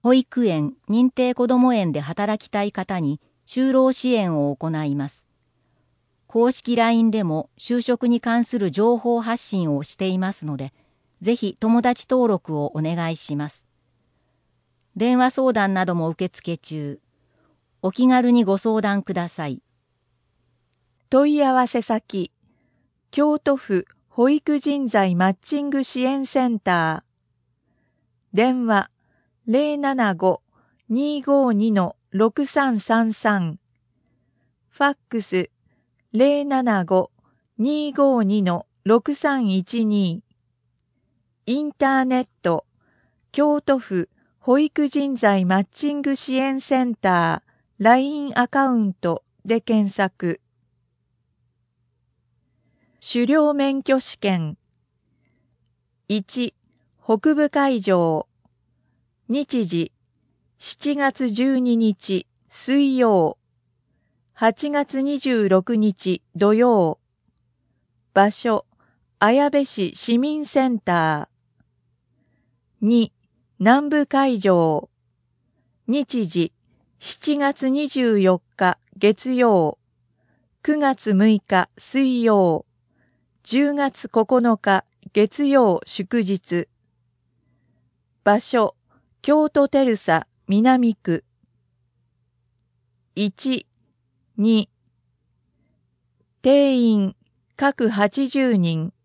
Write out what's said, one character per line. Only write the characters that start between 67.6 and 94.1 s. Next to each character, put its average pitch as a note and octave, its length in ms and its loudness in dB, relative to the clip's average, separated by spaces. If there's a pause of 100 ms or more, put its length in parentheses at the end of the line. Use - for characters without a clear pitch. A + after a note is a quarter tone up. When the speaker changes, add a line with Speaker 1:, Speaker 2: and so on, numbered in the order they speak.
Speaker 2:
場 G3+ 180 4
所、 A3 340 -4 (540)
綾 C4 300 4
部 C#4+ 160 0
市 - 300 -6
市 A#3 220 -2
民 D4+ 280 -2
セ C4 220 0
ン A#3 120 -2
タ D#3+ 520 -2
ー。 - 40 -20 (1500)
二、 A3+ 320 2 (460)
南 C4+ 300 4
部 D4 180 2
会 C4+ 320 0
場。 E3+ 500 2 (960)
日 B3 400 -2
時、 D#3+ 260 -2 (460)
七 - 380 -6
月 C#4 320 -2
二 C#4+ 180 -2
十 A#3 320 0
四 F#3 220 2 (140)
日 F3+ 240 0 (180)
月 A3 360 0
曜。 G#3+ 440 2 (840)
九 D4+ 140 0
月 C4 360 0
六 G#3 260 4
日 - 380 -2
水 B3+ 460 -2
曜。 F#3+ 420 2 (800)
十 C#4+ 300 0
月 C#4+ 340 -4
九 A3 180 0 (320)
日 G3 280 0 (280)
月 G#3+ 320 0
曜 B3 400 4
祝 G#3 380 -4
日。 F3+ 440 -4 (1600)
場 G#3 160 4
所、 - 360 -2 (460)
京 D4+ 280 2
都 C#4 180 2
テ C4+ 180 2
ル A3+ 120 0
サ D#3+ 300 -2 (200)
南 A#3 480 2
区。 - 280 -4 (1900)
一、 G#3+ 540 -6 (680)